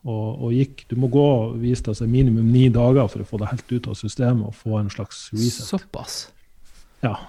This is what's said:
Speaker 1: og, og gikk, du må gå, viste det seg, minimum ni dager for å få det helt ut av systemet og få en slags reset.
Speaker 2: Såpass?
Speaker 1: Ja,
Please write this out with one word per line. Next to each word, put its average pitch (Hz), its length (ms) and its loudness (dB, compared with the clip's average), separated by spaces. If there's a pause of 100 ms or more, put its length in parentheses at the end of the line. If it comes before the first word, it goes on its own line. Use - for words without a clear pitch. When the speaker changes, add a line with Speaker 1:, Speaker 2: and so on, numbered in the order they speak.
Speaker 1:
og, 110 420 -6
og 117 100 -2
gikk, 131 340 -2
du 120 100 -4
må 127 120 0
gå, 139 140 4 (340)
viste 120 320 -2
det 104 80 -4
seg, 117 140 -2
minimum 117 400 4
ni 127 180 6
dager 120 400 4
for 104 140 -8
å - 20 -8
få 110 140 -6
det 104 100 -4
helt - 220 -6
ut 120 160 -4
av 107 80 -6
systemet 120 500 0
og 107 80 -10
få 110 240 -6
en 104 140 -4
slags - 400 -12
reset. 117 340 -2
Speaker 2:
Såpass? - 540 -8 (800)
Speaker 1:
Ja, 104 140 -2 (140)